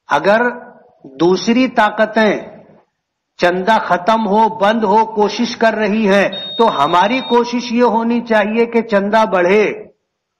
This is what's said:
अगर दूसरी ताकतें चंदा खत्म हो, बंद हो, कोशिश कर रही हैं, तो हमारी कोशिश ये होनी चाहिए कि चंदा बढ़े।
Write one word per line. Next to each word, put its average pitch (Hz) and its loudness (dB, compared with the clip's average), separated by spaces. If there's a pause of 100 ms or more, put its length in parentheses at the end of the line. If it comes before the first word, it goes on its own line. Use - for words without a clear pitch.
(100)
अगर 196 2 (720)
दूसरी 208 2
ताकतें 214 -2 (760)
चंदा 185 0
खत्म 220 -2
हो, 214 2
बंद 220 0
हो, 214 2
कोशिश 208 -2
कर 226 2
रही 214 -2
हैं, 190 0
तो 233 4
हमारी 180 2
कोशिश 240 0
ये 240 2
होनी 233 -2
चाहिए 220 0
कि 233 0
चंदा 202 0
बढ़े। 190 2 (720)